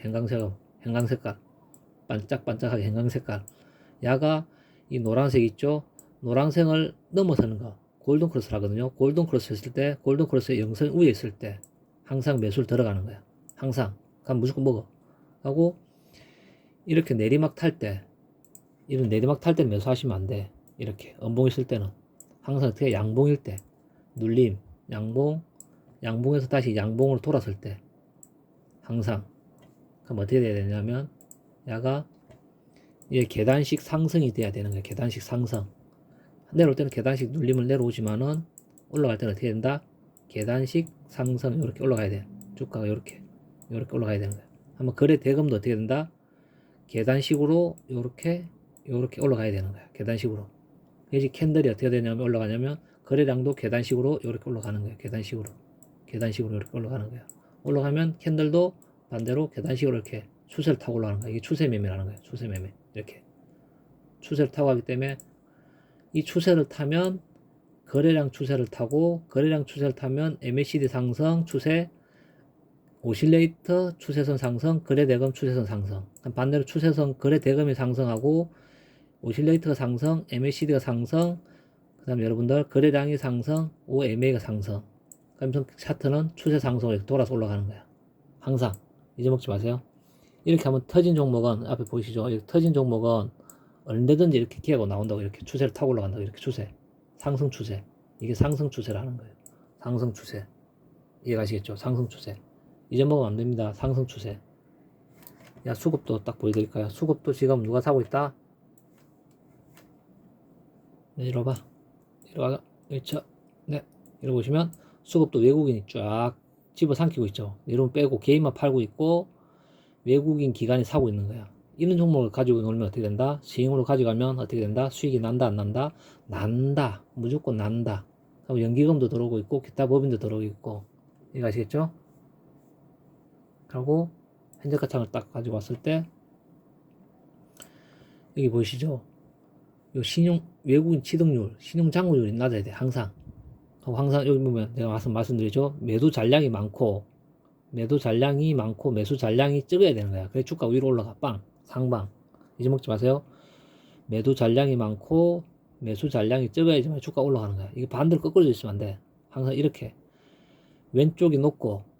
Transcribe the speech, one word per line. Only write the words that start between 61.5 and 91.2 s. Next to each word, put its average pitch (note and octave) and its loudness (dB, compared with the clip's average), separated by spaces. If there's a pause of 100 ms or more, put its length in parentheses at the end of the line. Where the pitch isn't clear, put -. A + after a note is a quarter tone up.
매매라는 G2 -2
거야. G2+ -10
추세 A#2+ -12
매매. F#2+ -8 (200)
이렇게. - -16 (1000)
추세를 C#3+ -2
타고 C#3+ 2
가기 A#2+ 2
때문에 C3+ -4 (960)
이 D#3 0
추세를 E3+ 4
타면 F3 -2 (640)
거래량 D3+ 2
추세를 C3 -2
타고, E3 0
거래량 D3+ 2
추세를 C#3 -2
타면 C#3 -2
엠에이씨디 C3+ 0
상승 C#3+ 0
추세, E3 0 (1120)
오실레이터 E3 2
추세선 C#3+ -2
상승, B2+ 0
거래대금 C3 2
추세선 B2+ -2
상승. G2+ -6 (180)
그럼 B2 -8
반대로 C#3 0
추세선 D3 0
거래대금이 C#3+ 2
상승하고 B2+ 0 (680)
오실레이터가 D3+ 0
상승, C3+ 0
엠에이씨디가 C#3 0
상승, D#3+ -2 (640)
그다음에 B2 -4
여러분들 A#2+ 0
거래량이 C#3+ 4
상승, C#3+ -2 (160)
오엠에이가 B2+ 2
상승. G#2 -6 (540)
그럼 C3+ -2 (100)
차트는 D3 0
추세 D3+ 2
상승으로 A#2+ 0
이렇게 G2+ -2
돌아서 B2+ 0
올라가는 G#2 -2
거야. - -12 (540)
항상 B2+ 0 (460)
잊어먹지 B2+ 0
마세요. A2+ -2 (640)
이렇게 E3 6
한번 C3 2
터진 F3 4
종목은 A#2+ 2